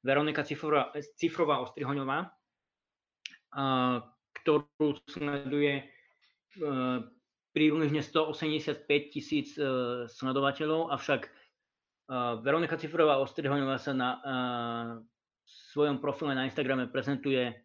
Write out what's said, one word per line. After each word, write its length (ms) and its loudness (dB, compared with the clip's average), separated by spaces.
Veronika 400 2
Cifrová, 480 0
Cifrová 480 0
Ostrihoňová, 640 -4
a, 480 2
ktorú 720 0
sleduje, 720 0
e, 40 -12
približne 480 4
sto 320 0
osemdesiatpäť 800 0
tisíc, 400 -4
e, 80 -2
sledovateľov, 800 0
avšak, 320 0
e, 60 -16
Veronika 320 2
Cifrová 480 4
Ostrihoňová 560 -2
sa 160 -2
na, 160 0
e, 80 -6
svojom 320 2
profile 320 -2
na 160 0
Instagrame 400 -2
prezentuje 560 0